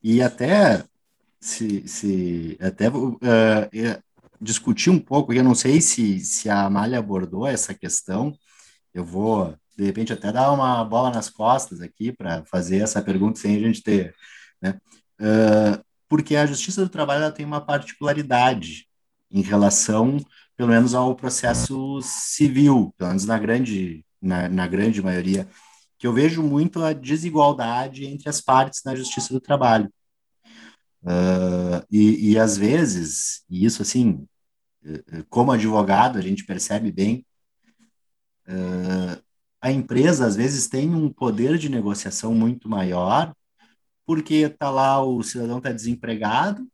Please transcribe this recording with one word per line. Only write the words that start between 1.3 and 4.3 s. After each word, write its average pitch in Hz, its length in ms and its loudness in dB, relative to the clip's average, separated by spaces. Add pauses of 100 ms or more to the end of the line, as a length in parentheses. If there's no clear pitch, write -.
se, - 480 -6
se, 87 760 -4
até 95 280 0
vou, 127 320 -4
eh, 110 520 4
eh, 113 280 -4 (400)